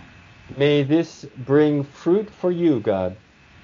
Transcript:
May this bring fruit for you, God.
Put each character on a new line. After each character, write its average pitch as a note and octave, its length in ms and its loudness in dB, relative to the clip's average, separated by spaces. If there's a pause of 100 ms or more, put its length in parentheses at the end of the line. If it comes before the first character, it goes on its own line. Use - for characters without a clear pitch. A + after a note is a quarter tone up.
(560)
May C#3+ 300 2
this D#3+ 420 -2 (160)
bring D3 400 2
fruit G3 460 -2 (100)
for F3+ 140 -2
you, E3 240 0
God. F#2+ 380 -2 (460)